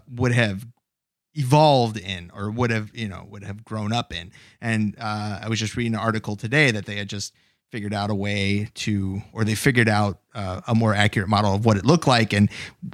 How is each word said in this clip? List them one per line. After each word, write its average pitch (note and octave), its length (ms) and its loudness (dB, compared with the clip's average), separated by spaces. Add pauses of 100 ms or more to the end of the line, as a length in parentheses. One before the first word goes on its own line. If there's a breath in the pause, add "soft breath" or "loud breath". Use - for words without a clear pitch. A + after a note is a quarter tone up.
would B2 220 0
have A2+ 340 0 (680)
evolved C3+ 640 4
in, F2+ 360 -8
or G2+ 180 -6
would A#2 200 0
have, G#2+ 240 -2
you A#2 140 -6
know, F2+ 200 -12
would G2+ 140 -18
have G2 220 -12
grown G#2+ 280 -6
up A#2 200 -4
in. F2 180 -12 (300 soft breath)
And, G#2+ 380 -2
uh, G#2+ 420 -6
I A2 80 -8
was A2 100 -2
just G#2+ 160 -6
reading A#2 180 -2
an G#2+ 60 -2
article A2 380 -2
today C3 340 2
that G#2 140 -6
they G#2 120 -10
had G2+ 120 -8
just G2+ 240 -10 (380)
figured G#2 220 -6
out G2+ 160 -2
a G#2+ 60 -2
way G2+ 580 -2
to, G2 480 -4 (100)
or A2+ 140 -2
they A2 100 0
figured B2 320 4
out, G#2 320 0 (160)
uh, F#2 320 -8
a A#2 80 2
more A2+ 180 4
accurate G#2 360 2
model G#2 260 2
of G2+ 80 -2
what A2 140 4
it F2+ 80 -2
looked D#3+ 200 4
like. A#2 280 4
And G2+ 160 6 (440 loud breath)